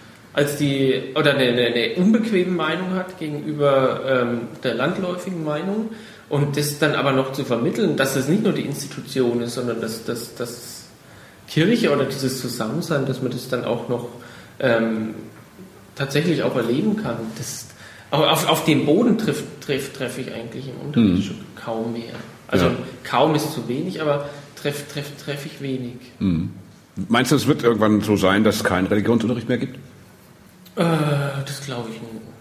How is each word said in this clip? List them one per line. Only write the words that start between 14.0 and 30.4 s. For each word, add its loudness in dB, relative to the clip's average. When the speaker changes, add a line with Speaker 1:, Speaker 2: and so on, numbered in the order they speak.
Speaker 1:
ähm, 0
tatsächlich 0
auch 0
erleben 2
kann. -4
Das, -10
aber 4
auf, 2
auf 2
dem 4
Boden 6
trifft, -2
treff, -4
treffe -6
ich -8
eigentlich -10
im -10
Unterricht 6
Speaker 2:
Mhm. 2
Speaker 1:
schon -6
kaum -4
mehr. -8
Also 4
Speaker 2:
Ja. 4
Speaker 1:
kaum 4
ist 0
zu -6
wenig, -4
aber 0
treff, -4
treff, -6
treff -6
ich -14
wenig. -6
Speaker 2:
Mhm. 0
Meinst 4
du, 8
es 2
wird 2
irgendwann 6
so 4
sein, 4
dass 4
es -4
keinen 2
Religionsunterricht 2
mehr 0
gibt? -6